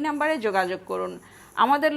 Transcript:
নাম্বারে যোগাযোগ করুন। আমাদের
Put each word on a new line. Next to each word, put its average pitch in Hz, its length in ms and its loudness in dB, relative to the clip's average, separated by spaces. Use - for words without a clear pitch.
নাম্বারে 302 280 0
যোগাযোগ 185 340 0
করুন। 185 220 -4
আমাদের 285 320 2